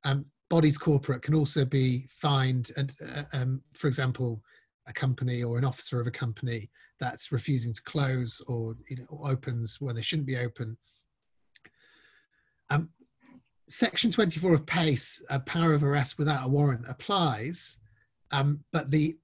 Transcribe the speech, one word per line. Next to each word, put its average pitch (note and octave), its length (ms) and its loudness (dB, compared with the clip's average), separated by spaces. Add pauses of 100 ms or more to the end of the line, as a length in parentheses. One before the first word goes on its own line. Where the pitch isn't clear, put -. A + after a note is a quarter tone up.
Um, C#3 200 0 (240)
bodies D#3 280 6
corporate C3+ 440 0
can D3 120 0
also D3 320 2
be B2+ 440 2
fined, C3 680 0
and, C#3 240 -4
uh, C3 220 -8 (100)
um, C3 280 -2 (120)
for - 140 -4
example, B2+ 540 -2 (440)
a B2 60 -18
company B2 500 -2
or A#2+ 160 -2
an B2 60 0
officer B2+ 380 -2
of A#2 60 -2
a - 40 -4
company A#2 580 -6 (300)
that's - 320 -6
refusing A#2+ 420 -2
to - 100 -10
close C3 640 -2
or, A2+ 280 -6 (140)
you C3 80 -8
know, B2 100 -14
or D3 240 -6
opens A#2+ 480 -4
when B2+ 160 -4
they A2+ 60 -4
shouldn't D3 260 -2
be C3 80 -2
open. A#2 420 -6 (1900)
Um, D3 200 0 (800)
Section - 420 2
twenty-four F3+ 420 4
of D#3 120 4
pace, - 640 0
uh, C#3 100 -2
power E3 340 2
of D3 120 4
arrest C#3 320 0
without C#3+ 280 0
a B2+ 40 -2
warrant, C3+ 400 2
applies, D3+ 920 -2 (540)
um, C#3+ 260 2 (140)
but C3+ 180 0
the D#3 320 2